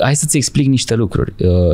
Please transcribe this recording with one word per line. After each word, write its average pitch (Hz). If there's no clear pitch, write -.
hai 139
să-ți 151
explic 143
niște 131
lucruri. -
Uh, 90